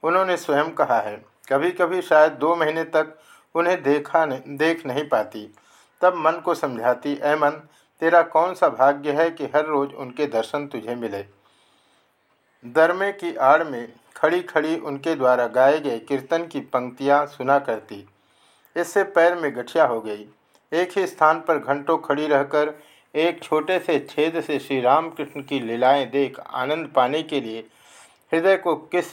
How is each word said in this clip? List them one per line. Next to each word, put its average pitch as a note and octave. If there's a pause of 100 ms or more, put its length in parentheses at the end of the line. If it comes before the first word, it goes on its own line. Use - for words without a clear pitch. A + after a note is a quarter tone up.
उन्होंने F3+
स्वयं D#3
कहा B2
है, G#2 (240)
"कभी-कभी F3
शायद D#3
दो D3+
महीने D#3+
तक D#3 (360)
उन्हें E3+
देखा D3
नहीं, C3+
देख E3
नहीं C#3+
पाती।" G#2+ (460)
तब F3+
मन D#3+
को D3+
समझाती, B2+
"ऐ D3
मन, D3+ (320)
तेरा E3
कौन E3
सा E3+
भाग्य C#3+
है D#3+
कि D#3
हर D#3
रोज C#3+
उनके C3+
दर्शन C#3+
तुझे A#2+
मिले।" G2+ (1400)
दरमे F3
की F3+
आड़ C#3+
में A#2+ (220)
खड़ी-खड़ी E3
उनके D3+
द्वारा B2+
गाए C3
गए B2+
कीर्तन C#3
की C#3+
पंक्तियाँ C3+
सुना C#3
करती। G#2+ (720)
इससे F3
पैर F3
में D#3
गठिया B2+
हो A#2+
गई। G#2+ (460)
एक F3+
ही F#3
स्थान D#3+
पर D#3+
घंटों C#3+
खड़ी D3+
रहकर D3 (420)
एक E3
छोटे D#3+
से E3
छेद D#3+
से C#3+
श्री C3+
रामकृष्ण D3
की C#3
लीलाएं B2
देख C3+
आनंद C#3
पाने C#3
के D3
लिए A2+ (760)
हृदय F3+
को F3
किस E3+